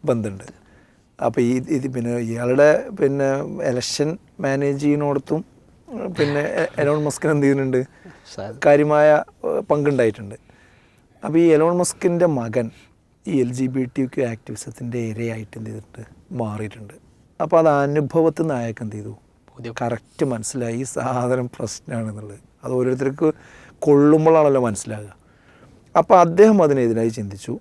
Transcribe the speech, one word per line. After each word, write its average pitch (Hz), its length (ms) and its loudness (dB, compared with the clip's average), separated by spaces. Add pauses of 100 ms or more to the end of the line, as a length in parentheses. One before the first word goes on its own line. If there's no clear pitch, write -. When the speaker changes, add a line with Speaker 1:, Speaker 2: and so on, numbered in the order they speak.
Speaker 1:
ബന്ധമുണ്ട്. 104 380 -4 (760)
അപ്പൊ 120 160 0
ഈ, 120 120 2 (240)
ഇത് 131 180 -4
പിന്നെ 120 180 -4 (140)
ഇയാളുടെ 123 420 2 (300)
പിന്നെ 139 300 0 (420)
ഇലക്ഷൻ 143 400 -4 (340)
മാനേജ് 139 400 -2
ചെയ്യുന്നിടത്തും 147 560 -2 (760)
പിന്നെ 147 260 0 (180)
എ-, 160 100 -4 (100)
എലോൺ 151 260 0
മസ്കിന് 156 280 -2
എന്ത് 143 100 2
ചെയ്യുന്നുണ്ട്? 135 360 2 (540)
Speaker 2:
സാ- 101 180 -12 (120)
Speaker 1:
കാര്യമായ, 151 440 6 (380)
ഏഹ്, 156 140 0 (100)
പങ്കുണ്ടായിട്ടുണ്ട്. 123 680 0 (840)
അപ്പൊ 156 160 0
ഈ 170 160 6
എലോൺ 165 240 4
മസ്കിൻ്റെ 175 480 0 (100)
മകൻ 117 300 -2 (580)
ഈ 190 160 -6
എൽ 120 160 0
ജി 131 160 -2
ബി 131 100 -2 (120)
ടി 135 80 -2 (100)
ക്യു 135 160 -2
ആക്ടിവിസത്തിൻ്റെ 117 720 -10 (100)
ഇരയായിട്ട് 110 480 -10
എന്ത് 110 120 -12
ചെയ്തിട്ടുണ്ട്? 110 380 -16 (320)
മാറിയിട്ടുണ്ട്. 107 560 -8 (480)
അപ്പൊ 160 180 0
അത് 160 80 6 (140)
അനുഭവത്തിൽ 156 600 0
നിന്ന് 151 160 -2
അയാൾക്ക് 117 260 -6
എന്ത് 107 100 -8
ചെയ്തു? 104 180 -12 (360)
Speaker 2:
ബോധ്യം. 117 320 -14
Speaker 1:
കറക്റ്റ് 120 500 -4
മനസ്സിലായി 117 520 -6
ഈ 127 120 -8
സാധനം 123 600 -2
പ്രശ്നമാണെന്നുള്ളത്. 107 840 -10 (240)
അത് 127 140 -6
ഓരോരുത്തർക്ക് 135 500 0 (580)
കൊള്ളുമ്പോഴാണല്ലോ 151 840 6
മനസ്സിലാകുക. 104 460 -8 (840)
അപ്പൊ 160 140 4 (120)
അദ്ദേഹം 202 400 6
അതിനെതിരായി 117 520 2
ചിന്തിച്ചു. 101 440 -10